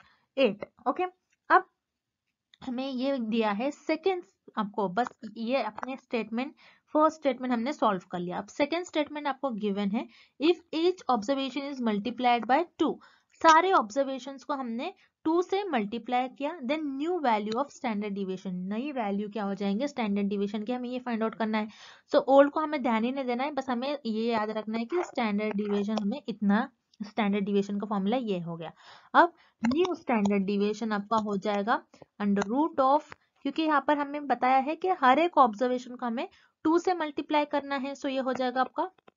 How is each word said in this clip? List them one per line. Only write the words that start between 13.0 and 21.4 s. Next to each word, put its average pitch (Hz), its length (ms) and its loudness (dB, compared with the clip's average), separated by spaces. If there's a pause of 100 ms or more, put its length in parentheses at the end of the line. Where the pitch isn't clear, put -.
सारे 330 320 8
ऑब्जर्वेशंस 269 720 -2
को 294 100 -6
हमने 262 400 -6 (320)
टू 330 160 4
से 381 220 -2
मल्टीप्लाई 247 640 -2
किया, 277 300 -6
then 294 240 -2 (160)
new 339 240 0
value 214 320 0
of 262 180 -2
standard 208 440 -4
deviation, 185 360 -6 (160)
नई 240 220 -4
वैल्यू 208 380 -4
क्या 208 140 -6
हो 196 120 -2
जाएंगे 202 320 -2
स्टैंडर्ड 202 400 -2
डिवीजन 208 360 -2
के, 233 100 -4
हमें 247 160 -6
ये 254 100 -6
फाइंड 233 240 -4
आउट 220 120 -2
करना 220 220 -2